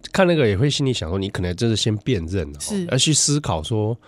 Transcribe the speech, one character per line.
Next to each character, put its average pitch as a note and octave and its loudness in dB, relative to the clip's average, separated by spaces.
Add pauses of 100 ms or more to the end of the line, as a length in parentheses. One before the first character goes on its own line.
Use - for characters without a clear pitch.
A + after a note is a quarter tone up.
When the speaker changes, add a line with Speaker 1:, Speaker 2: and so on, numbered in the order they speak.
(120)
Speaker 1:
看 F#3+ 4
那 F3 4
个 D3 4
也 G#2 4
会 B2 2
心 C#3 -2
里 C3 2
想 F2+ -6
说， F#2+ -2
你 G2 -2
可 - -6
能 F2+ -2
真 A#2 2
的 A2 2
先 G#2+ 0
辨 G#2+ -2
认 F2 -2
哦， C#2+ -12
Speaker 2:
是。 G3 -4
Speaker 1:
要 - 0
去 D#3 2
思 D3 2
考 E2+ -2
说 G#2+ -2